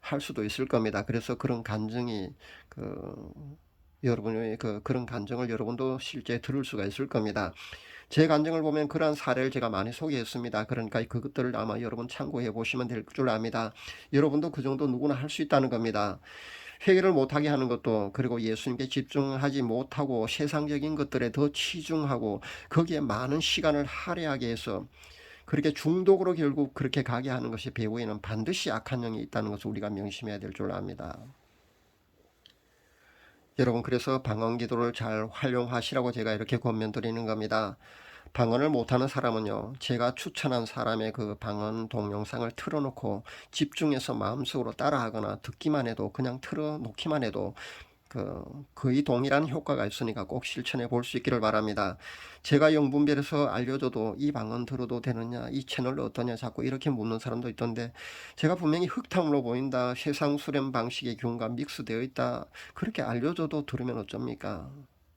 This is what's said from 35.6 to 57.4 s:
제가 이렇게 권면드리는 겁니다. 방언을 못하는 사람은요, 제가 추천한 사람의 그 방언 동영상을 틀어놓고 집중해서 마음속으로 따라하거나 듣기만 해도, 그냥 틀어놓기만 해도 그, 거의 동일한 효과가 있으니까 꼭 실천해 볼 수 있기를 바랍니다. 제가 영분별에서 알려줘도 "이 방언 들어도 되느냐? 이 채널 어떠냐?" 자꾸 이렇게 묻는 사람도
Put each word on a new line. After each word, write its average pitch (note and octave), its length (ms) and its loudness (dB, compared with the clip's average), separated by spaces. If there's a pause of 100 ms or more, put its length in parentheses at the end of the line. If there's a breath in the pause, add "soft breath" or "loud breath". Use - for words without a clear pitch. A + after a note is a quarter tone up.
제가 A2 220 0
이렇게 A2 240 0
권면드리는 A2+ 640 -2
겁니다. A2 540 0 (540 loud breath)
방언을 B2+ 380 4
못하는 B2+ 380 2
사람은요, A2 720 -2
제가 B2 360 0
추천한 B2+ 500 0
사람의 A2 480 -2
그 G#2+ 220 -4
방언 G#2+ 540 -4
동영상을 G#2+ 640 -2
틀어놓고 C3 720 -4 (260 loud breath)
집중해서 C#3+ 640 2
마음속으로 A#2 580 -2
따라하거나 A2+ 720 0
듣기만 D3 440 0
해도, G#2 260 -2
그냥 B2+ 280 -2
틀어놓기만 D3+ 840 -2
해도 G2 300 -2 (540 loud breath)
그, G2+ 340 -6 (320)
거의 C3+ 280 4
동일한 C#3 460 4
효과가 C3+ 380 0
있으니까 G#2+ 380 -4
꼭 B2+ 200 -4
실천해 B2 420 -4
볼 A#2+ 180 2
수 - 140 -4
있기를 B2 220 2
바랍니다. G#2+ 560 2 (460 loud breath)
제가 D#3 320 8
영분별에서 D3 720 4
알려줘도 B2 720 0
"이 D3 140 0
방언 A#2 340 -4
들어도 B2 340 -2
되느냐? A#2+ 500 -4
이 C3 140 -4
채널 C3 360 -2
어떠냐?" A#2 360 -2
자꾸 B2 280 -6
이렇게 C3 260 0
묻는 A2+ 280 0
사람도 A#2+ 320 -4